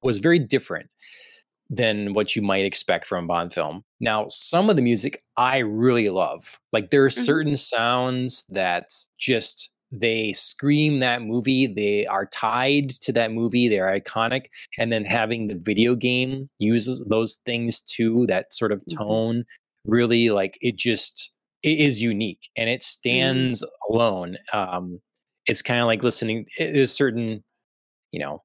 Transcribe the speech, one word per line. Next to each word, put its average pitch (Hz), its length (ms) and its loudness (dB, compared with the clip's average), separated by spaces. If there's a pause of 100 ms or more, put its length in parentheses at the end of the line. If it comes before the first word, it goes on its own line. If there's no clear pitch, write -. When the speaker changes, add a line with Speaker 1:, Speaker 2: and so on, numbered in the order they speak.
Speaker 1:
was 120 180 0
very 165 180 4
different 120 500 -2 (800)
than 104 460 -2
what 104 200 0
you 110 60 -2
might 98 240 0
expect 95 420 -2
from 90 180 -4
a - 20 -8
Bond 87 260 -2
film. 85 320 -6 (160)
Now, 107 280 -2
some 196 420 4
of 190 60 4
the 139 60 4
music 120 400 0 (140)
I 127 220 2
really 113 500 2
love. 82 500 -4 (140)
Like, 104 160 -2
there 143 160 6
are 135 40 6
Speaker 2:
Mm-hmm. - 160 4
Speaker 1:
certain 147 340 2
sounds 127 920 0
that 92 400 -2 (300)
just, - 520 -2 (220)
they 113 400 0
scream 147 680 2
that 123 240 0
movie. 123 460 0
They 104 380 0
are 98 200 -2
tied 131 640 0
to - 220 -4
that 113 180 0
movie. 117 380 0
They're 98 180 2
iconic. 113 600 -2 (320)
And 117 140 -2
then 110 120 -2
having 110 420 -2
the 104 80 -4
video 107 400 2
game 127 640 -2
uses 117 500 0
those 110 280 0 (100)
things 117 340 -2
too, 117 460 0
that 180 260 -2
sort 110 200 0
of 98 80 -4
Speaker 2:
Mm-hmm. - 180 -10
Speaker 1:
tone, 113 460 -2 (400)
really, 117 460 4
like, 98 300 -2
it 117 160 -2
just, - 560 -2 (300)
it 151 160 2
is 135 240 2
unique 107 540 -4
and 113 120 -2
it 127 120 -4
Speaker 2:
Mm-hmm. - 40 -6
Speaker 1:
stands 131 800 0 (240)
alone. 98 480 0 (160)
Um, 90 480 -4 (460)
it's 110 160 0
kinda 120 240 0
like 113 160 2
listening, 113 440 0 (120)
it 147 180 -4
is 131 160 4
certain, 113 520 0 (680)
you - 80 -10
know 71 260 -10